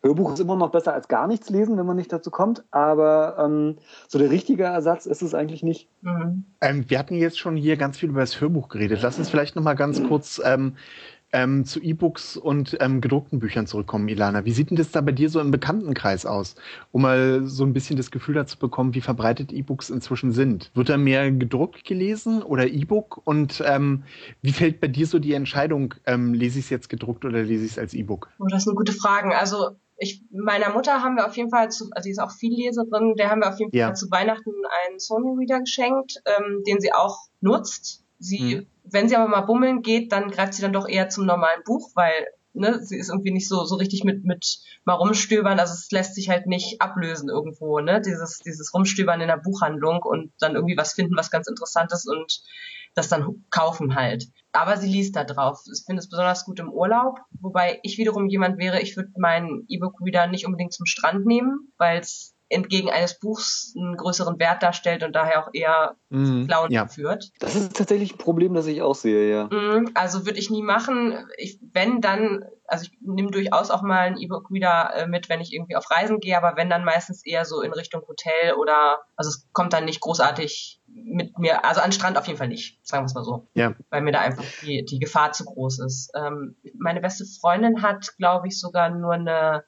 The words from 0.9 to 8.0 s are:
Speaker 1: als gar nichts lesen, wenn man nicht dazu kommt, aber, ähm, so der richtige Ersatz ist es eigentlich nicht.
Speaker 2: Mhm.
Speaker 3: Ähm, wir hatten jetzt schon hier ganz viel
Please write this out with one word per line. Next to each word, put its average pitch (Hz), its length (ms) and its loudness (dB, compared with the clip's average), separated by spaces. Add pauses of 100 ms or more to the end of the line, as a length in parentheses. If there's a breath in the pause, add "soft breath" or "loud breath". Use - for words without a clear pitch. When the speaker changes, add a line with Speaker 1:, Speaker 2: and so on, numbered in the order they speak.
Speaker 1:
als 135 140 -6
gar 127 200 0
nichts 220 220 -4
lesen, 208 280 2
wenn 180 100 0
man 180 100 0
nicht 180 160 -4
dazu 165 160 -6
kommt, 220 400 0
aber, 156 720 4
ähm, 151 380 0 (300 loud breath)
so 147 120 0
der 143 100 6
richtige 185 340 2
Ersatz 170 440 0
ist 151 160 -4
es 156 100 -4
eigentlich 156 300 -4
nicht. 165 260 -2 (140)
Speaker 2:
Mhm. 175 420 -4 (160)
Speaker 3:
Ähm, 139 260 0
wir 131 120 2
hatten 139 160 -4
jetzt 165 240 0
schon 165 160 -4
hier 156 200 2
ganz 139 220 -2
viel 165 120 -2